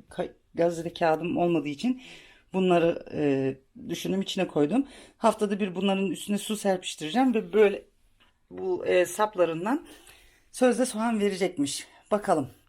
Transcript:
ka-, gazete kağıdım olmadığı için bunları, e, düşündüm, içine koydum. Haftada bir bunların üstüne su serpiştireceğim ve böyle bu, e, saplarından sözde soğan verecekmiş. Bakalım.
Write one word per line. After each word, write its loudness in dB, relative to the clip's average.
ka-, -8
gazete -2
kağıdım 0
olmadığı 2
için -2
bunları, 2
e, 0
düşündüm, -4
içine -4
koydum. 0
Haftada 0
bir -4
bunların 0
üstüne -4
su -6
serpiştireceğim 0
ve -2
böyle 4
bu, -4
e, 4
saplarından 0
sözde 2
soğan -2
verecekmiş. -2
Bakalım. 0